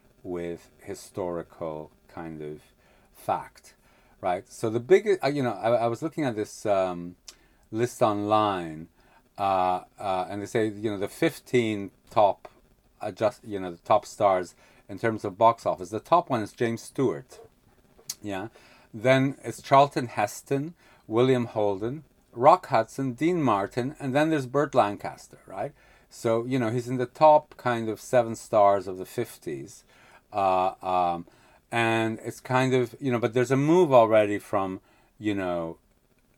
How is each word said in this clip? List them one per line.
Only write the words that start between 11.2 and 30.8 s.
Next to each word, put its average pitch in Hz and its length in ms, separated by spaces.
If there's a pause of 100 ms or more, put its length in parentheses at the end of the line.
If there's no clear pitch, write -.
top, 101 400 (520)
adjust-, 104 440
you 104 140
know, 92 120
the 85 60
top - 280
stars 95 480 (360)
in 98 100
terms 110 240
of 95 140
box 113 280
office. 87 240
The 107 100
top 170 300
one 120 120
is 101 100
James 113 300
Stewart, 92 580 (840)
yeah. 101 280 (440)
Then 131 500
it's - 180
Charlton 139 460
Heston, 139 680 (340)
William 120 380
Holden, 110 580 (280)
Rock 147 360
Hudson, 123 460
Dean 165 280
Martin, 120 580
and 135 160
then 151 140
there's 147 160
Burt 139 280
Lancaster, 101 760
right? 104 240 (380)
So, 117 360
you 131 140
know, 113 100
he's 120 180
in 127 100
the 123 80
top 151 520
kind 117 320
of 104 100
seven 113 360
stars 101 520
of 92 100
the 92 80
fifties. 76 800 (480)
Uh, 95 420 (100)